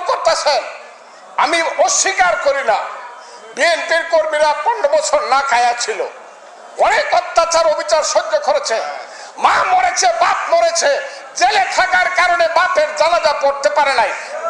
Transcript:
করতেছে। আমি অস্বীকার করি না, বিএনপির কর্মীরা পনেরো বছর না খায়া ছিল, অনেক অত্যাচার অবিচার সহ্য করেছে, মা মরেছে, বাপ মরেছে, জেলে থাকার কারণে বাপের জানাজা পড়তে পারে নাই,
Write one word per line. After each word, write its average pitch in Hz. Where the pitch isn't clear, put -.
করতেছে। 294
আমি 320
অস্বীকার 359
করি 277
না, 214
বিএনপির 330
কর্মীরা 311
পনেরো 415
বছর 294
না 247
খায়া 240
ছিল, 190
অনেক 381
অত্যাচার 330
অবিচার 311
সহ্য 311
করেছে, 262
মা 359
মরেছে, 523
বাপ 349
মরেছে, 330
জেলে 392
থাকার 359
কারণে 339
বাপের 320
জানাজা 320
পড়তে 277
পারে 285
নাই, 220